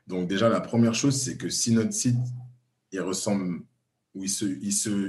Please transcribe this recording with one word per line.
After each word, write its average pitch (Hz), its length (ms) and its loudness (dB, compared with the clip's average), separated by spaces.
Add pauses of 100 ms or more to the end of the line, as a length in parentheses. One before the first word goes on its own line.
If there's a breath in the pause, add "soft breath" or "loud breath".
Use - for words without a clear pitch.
Donc 90 220 -2
déjà, 98 200 2
la 95 120 4
première 117 340 4
chose, 135 260 2
c'est - 160 -4
que 90 120 -6
si - 240 0
notre 104 200 4
site, 123 260 2 (720)
il 95 100 -6
ressemble, 92 600 -2 (520)
ou 95 100 -8
il 98 40 -4
se, 107 160 -2
il 101 280 -4
se, 104 180 -2 (180)